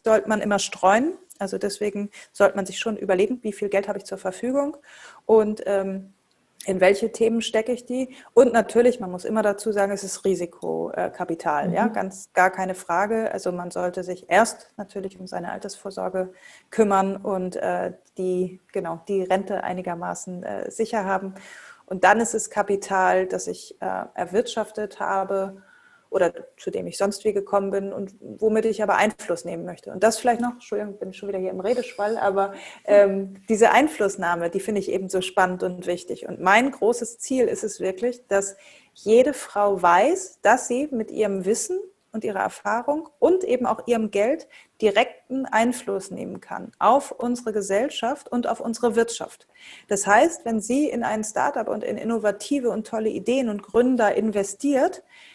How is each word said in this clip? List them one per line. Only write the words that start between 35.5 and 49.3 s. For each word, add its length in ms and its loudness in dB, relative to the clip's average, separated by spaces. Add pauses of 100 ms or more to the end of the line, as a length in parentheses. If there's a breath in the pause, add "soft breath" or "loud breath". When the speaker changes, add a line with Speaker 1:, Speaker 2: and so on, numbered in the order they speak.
Speaker 1:
und 240 -6
wichtig. 400 -6
Und 120 -12
mein 300 6
großes 480 -2
Ziel 300 0
ist 160 -4
es 160 -8
wirklich, 480 -4
dass 260 0 (380 loud breath)
jede 420 4
Frau 480 0
weiß, 580 4
dass 280 4
sie 240 -2
mit 180 -4
ihrem 360 -2
Wissen 340 -2 (320)
und 100 -6
ihrer 200 -2
Erfahrung 640 -2 (100)
und 240 4
eben 240 0
auch 220 -2
ihrem 240 0
Geld 340 0 (340 loud breath)
direkten 680 0
Einfluss 640 -2
nehmen 280 -10
kann 380 -12
auf 320 4
unsere 420 -6
Gesellschaft 800 -2
und 160 -2
auf 140 -4
unsere 340 -2
Wirtschaft. 540 -4 (400 loud breath)